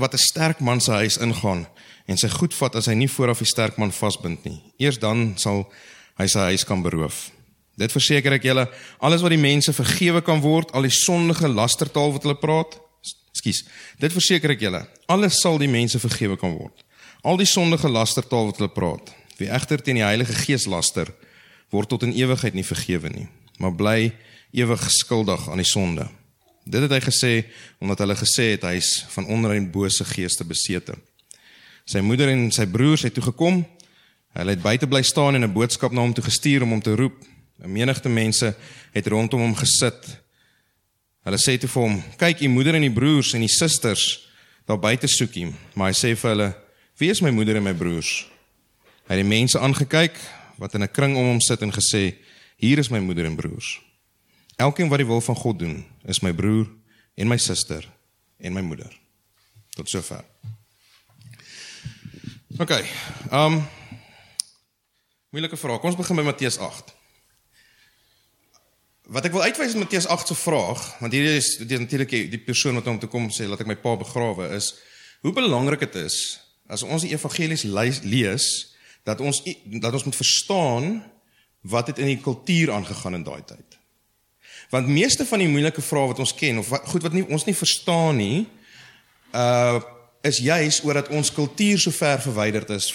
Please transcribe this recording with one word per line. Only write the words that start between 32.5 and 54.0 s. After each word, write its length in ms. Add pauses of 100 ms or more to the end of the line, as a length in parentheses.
sy 160
broers 340
het 120
toe 100
gekom, 340 (760)
hulle 200
het 80
buite 260
bly 160
staan 320
en 80
'n 80
boodskap 400
na 80
hom 140
toe 100
gestuur 380
om 80
hom 120
te 140
roep. 220 (440)
'n 100
Menigte 360
mense 460 (380)
het 140
rondom 340
hom 140
gesit. 680 (1040)
Hulle 140
sê 200
toe 100
vir 140
hom, 200 (140)
"Kyk, 240
u 80
moeder 260
en 60
die 120
broers 420
en 60
die 80
susters 800 (380)
daar 120
buite 280
soek 300
u." 160 (220)
Maar 180
hy 20
sê 220
vir 140
hulle, 260 (420)
"Wie 120
is 100
my 100
moeder 260
en 60
my 120
broers?" 520 (840)
Hy 60
het 80
die 160
mense 200
aangekyk 580 (400)
wat 180
in 80
'n 80
kring 260
om 100
hom 140
sit 220
en 100
gesê, 420 (420)
"Hier 220
is 100
my 100
moeder 260
en 120
broers. 440 (760)